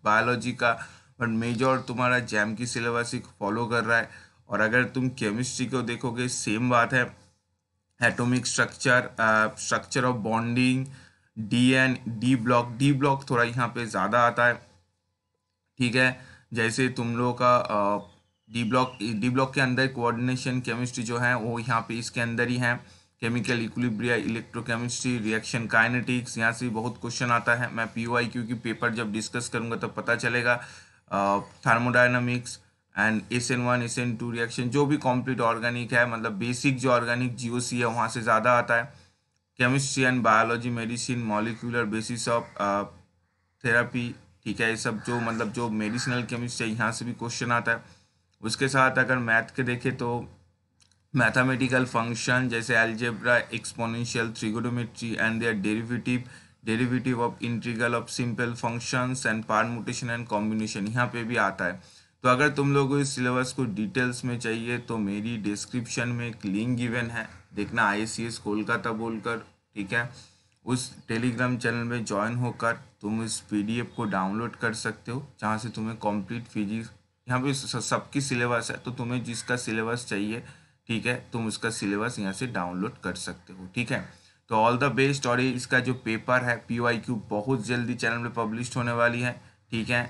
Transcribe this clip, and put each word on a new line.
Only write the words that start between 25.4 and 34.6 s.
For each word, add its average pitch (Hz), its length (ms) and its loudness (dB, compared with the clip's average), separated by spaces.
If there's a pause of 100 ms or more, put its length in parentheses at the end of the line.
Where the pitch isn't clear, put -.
काइनेटिक्स, 120 720 2
यहाँ 113 140 2
से 123 160 -4
बहुत 113 320 -4
क्वेश्चन 120 300 -4
आता 117 240 4
है। 120 200 -2
मैं 113 120 -2
पीवाईक्यू 117 600 -2
की 123 80 -4
पेपर 117 400 -2
जब 110 180 -4
डिस्कस 117 360 -4
करूँगा 117 280 -4
तब 107 200 -6
पता 117 200 0
चलेगा। 120 380 2 (580)
अ, 98 260 4 (280)
thermodynamics 123 880 4 (420)
and 107 340 2
एस 120 180 0
एन 123 100 2
वन, 123 220 2
एस 120 160 -4
एन 123 180 -2
टू 117 140 -6
रिएक्शन, 117 400 -2